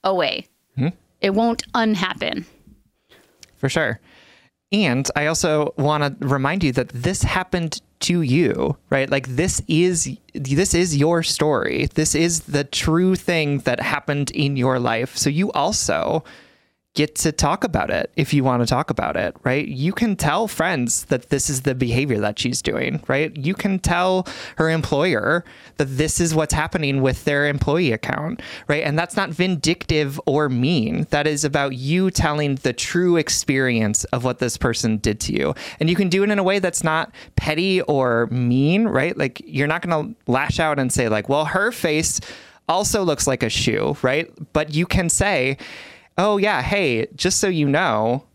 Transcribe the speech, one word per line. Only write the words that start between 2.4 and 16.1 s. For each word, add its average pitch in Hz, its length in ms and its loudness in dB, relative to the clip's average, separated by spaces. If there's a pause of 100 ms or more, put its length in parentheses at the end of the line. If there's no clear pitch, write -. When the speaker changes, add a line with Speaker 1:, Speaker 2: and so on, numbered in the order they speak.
Speaker 2:
For 139 120 -2
sure. 135 300 0 (720)
And 143 440 0
I 147 120 0
also 156 500 0
wanna 147 420 0
remind 139 440 0
you 139 100 2
that 127 160 0
this 143 340 -2
happened 175 560 -2 (220)
to 175 200 2
you, 143 540 2 (140)
right? 135 200 0
Like, 135 180 -2
this 143 400 -2
is, 170 420 2 (240)
this 143 400 0
is 170 240 2
your 165 260 4
story. - 680 0
This 151 220 0
is 165 260 2
the 143 220 -2
true 170 520 2
thing 151 440 0
that 123 200 -2
happened 143 520 -2
in 143 260 0
your 127 220 2
life. 120 360 -2
So - 140 0
you 175 220 0
also 147 720 -2 (720)